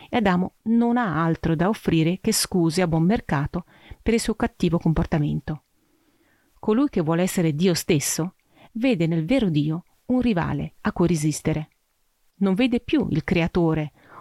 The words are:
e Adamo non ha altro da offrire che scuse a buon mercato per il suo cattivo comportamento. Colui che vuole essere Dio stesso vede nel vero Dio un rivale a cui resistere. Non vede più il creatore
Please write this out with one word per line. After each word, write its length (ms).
e 80
Adamo 460
non 340
ha 260
altro 320
da 140
offrire 520
che 120
scuse 500
a 60
buon 160
mercato 600
per 120
il 40
suo 160
cattivo 440
comportamento. 880
Colui 300
che 120
vuole 220
essere 320
Dio 200
stesso 600
vede 340
nel 180
vero 240
Dio 360
un 140
rivale 600
a 100
cui 160
resistere. 600
Non 160
vede 260
più 300
il 120
creatore 720